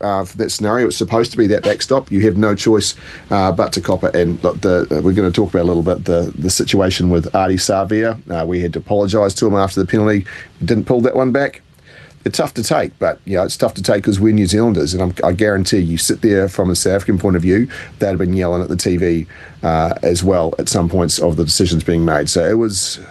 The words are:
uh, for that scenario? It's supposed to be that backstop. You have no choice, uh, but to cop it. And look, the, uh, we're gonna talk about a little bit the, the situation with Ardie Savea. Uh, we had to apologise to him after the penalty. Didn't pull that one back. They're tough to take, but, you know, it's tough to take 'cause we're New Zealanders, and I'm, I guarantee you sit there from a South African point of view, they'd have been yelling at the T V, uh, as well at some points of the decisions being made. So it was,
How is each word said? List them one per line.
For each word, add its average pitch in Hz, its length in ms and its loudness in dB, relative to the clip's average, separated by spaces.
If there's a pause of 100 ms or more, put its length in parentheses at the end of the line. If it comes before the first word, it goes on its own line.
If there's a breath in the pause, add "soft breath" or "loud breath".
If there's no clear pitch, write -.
uh, 98 240 -2
for 95 120 -14
that 110 140 -2
scenario? 113 360 0
It's - 100 -4
supposed 113 360 0
to - 40 -6
be 110 120 4
that 101 160 2
backstop. 131 480 0
You 98 80 2
have 104 160 4
no 107 180 2
choice, 104 400 2 (360 loud breath)
uh, 95 200 2
but 95 220 -2
to 98 80 -4
cop 92 240 -2
it. - 100 0
And 85 300 0
look, 87 160 -2
the, 90 320 0
uh, 76 100 0
we're 90 100 2
gonna 92 200 2
talk 98 180 0
about 90 120 0
a - 20 0
little 85 180 2
bit 90 220 -2
the, 87 340 0
the 85 120 -2
situation 92 600 0
with 85 220 0
Ardie 95 220 0
Savea. 107 600 0 (140)
Uh, 82 160 -4
we 90 140 -2
had 85 140 -4
to 101 40 -6
apologise 101 560 0
to 117 140 0
him 101 60 2
after 98 260 0
the 95 60 0
penalty. 107 380 2 (400 loud breath)
Didn't 113 200 0
pull 127 160 2
that 120 160 2
one 131 160 0
back. 139 300 -2 (600 loud breath)
They're 110 80 -2
tough - 220 -2
to 113 100 -4
take, - 340 -2
but, 82 260 -2
you 92 120 -4
know, 90 80 2
it's - 120 -6
tough - 180 0
to 98 80 -8
take 104 200 2
'cause 101 160 2
we're 107 160 4
New 104 120 4
Zealanders, 90 460 2
and 92 80 -2
I'm, 90 140 -2 (100)
I 90 80 2
guarantee 101 460 2
you 85 180 0
sit - 240 -2
there 98 280 2
from 92 200 0
a 90 60 2
South 92 200 0
African 101 220 0
point 92 200 2
of 82 60 0
view, 101 260 2 (320 loud breath)
they'd 104 80 0
have 92 100 -2
been 92 160 0
yelling 90 260 0
at 90 80 -6
the 87 80 -2
T 90 200 0
V, 85 300 0 (360 loud breath)
uh, 80 400 0
as 85 220 0
well 90 340 2
at - 100 -4
some 90 200 0
points 87 320 0
of 82 160 0
the 85 80 0
decisions 85 400 0
being 85 200 0
made. 76 240 0
So - 160 0
it 104 140 2
was, 101 400 -4 (120)